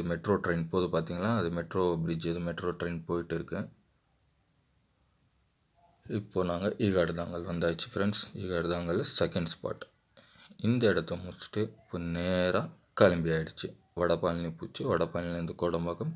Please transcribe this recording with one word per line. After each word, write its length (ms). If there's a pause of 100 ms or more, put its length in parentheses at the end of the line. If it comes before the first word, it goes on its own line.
மெட்ரோ 260 (120)
ட்ரெயின் 260
போகுது 220
பாத்தீங்களா, 360 (100)
அது 80 (100)
மெட்ரோ 240 (200)
பிரிட்ஜ், 280
இது 180
மெட்ரோ 220 (100)
ட்ரெயின் 260
போயிட்டு 320
இருக்கு. 220 (2500)
இப்போ 320
நாங்க 180 (180)
ஈகாடு 340
தாங்கல் 300
வந்தாச்சு 420
ஃப்ரெண்ட்ஸ். 300 (200)
ஈகாடு 300
தாங்கல் 280 (200)
செகண்ட் 340
ஸ்பாட். 320 (840)
இந்த 140 (100)
இடத்த 300
முடிச்சுட்டு 400 (160)
இப்போ 220 (160)
நேரா 460 (380)
கிளம்பி 360
ஆயிடுச்சு. 340 (320)
வடபழனி 560
போச்சு. 320
வடபழனிலேருந்து 720
கோடம்பாக்கம், 540